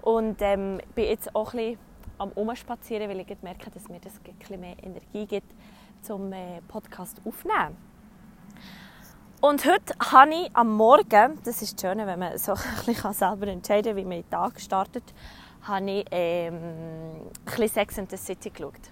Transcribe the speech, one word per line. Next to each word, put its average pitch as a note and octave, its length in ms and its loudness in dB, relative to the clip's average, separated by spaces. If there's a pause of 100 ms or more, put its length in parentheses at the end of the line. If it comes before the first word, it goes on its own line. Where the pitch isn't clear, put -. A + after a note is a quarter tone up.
Und, A3 400 0
ähm, G3 400 0 (140)
bin A3+ 100 0
jetzt - 300 -4
auch G#3+ 180 -2
ein B3 60 -6
bisschen A3+ 340 -8 (300)
am G3+ 80 -6
Umspazieren, A3 800 -6
weil F#3+ 100 -8
ich F#3 60 -12
gerade G3+ 160 -14
merke, F3+ 280 -16
dass - 180 -20
mir F3 100 -16
das F#3+ 160 -20 (100)
ein - 120 -20
bisschen F#3+ 240 -14
mehr F3+ 220 -14
Energie G3 440 -12
gibt, G3+ 260 -8 (500)
zum, G3 300 -8
äh, F3+ 360 -12
Podcast - 560 -14
aufnehmen. A#3 520 -4 (1600)
Und A#3 240 4
heute E4 340 2
habe C#4+ 360 10
ich E4 220 -2
am A#3 200 4
Morgen, A3 680 8
das A#3 180 -4
ist G#3 120 -8
das - 60 -12
Schöne, G3+ 260 -2
wenn F3+ 120 -4
man F3+ 200 -6
so - 140 -2
<laughs> - 0 -
ein F#3+ 60 -2 (280)
bisschen A3+ 260 -2
selber G3+ 360 0
entscheiden G#3+ 420 0
kann, G#3 60 -2
wie G3 80 -4
man F3 180 -6
den - 80 -14
Tag F3+ 300 -2
startet, G3 420 -4 (600)
habe G3 280 -4
ich, G3 220 -2
ähm, E3+ 420 -2
ein D#3+ 920 -12
bisschen A3+ 240 0
Sex G#3+ 300 -4
and F#3+ 120 -8
the G3 60 -10
City F#3+ 340 -12
geschaut. D3 240 -12 (180)